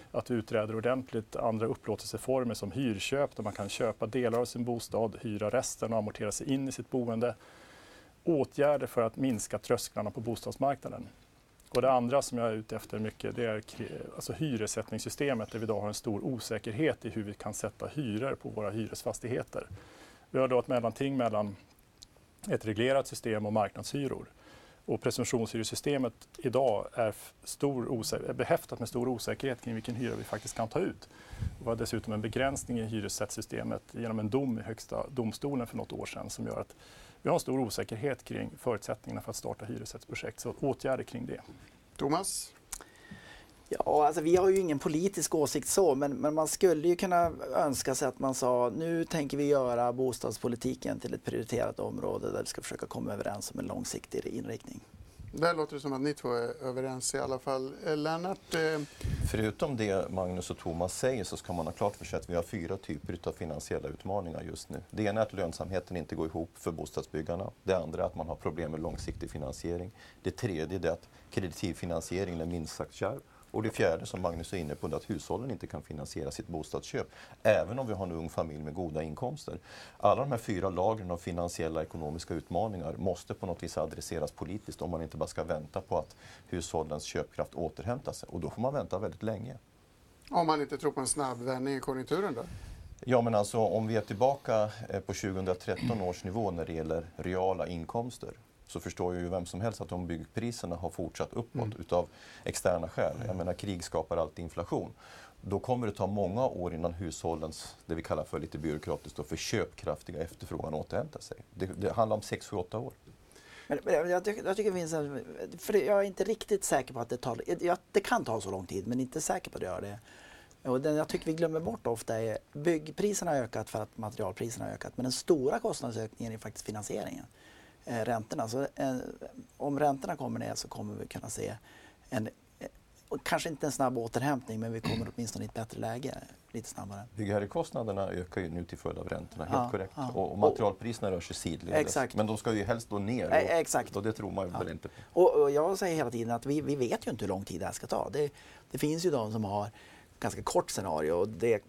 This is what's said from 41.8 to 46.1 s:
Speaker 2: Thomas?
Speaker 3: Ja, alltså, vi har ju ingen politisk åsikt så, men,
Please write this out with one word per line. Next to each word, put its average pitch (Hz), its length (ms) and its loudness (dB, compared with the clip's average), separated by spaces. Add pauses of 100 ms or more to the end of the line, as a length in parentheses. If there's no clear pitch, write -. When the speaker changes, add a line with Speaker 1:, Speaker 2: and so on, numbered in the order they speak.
Speaker 2:
Thomas? 160 560 0 (1160)
Speaker 3:
Ja, - 360 4
alltså, 156 140 2
vi 165 160 6
har 185 120 8
ju 190 100 8
ingen 160 200 4
politisk 170 560 0
åsikt 143 340 2
så, 170 260 8
men, 143 180 2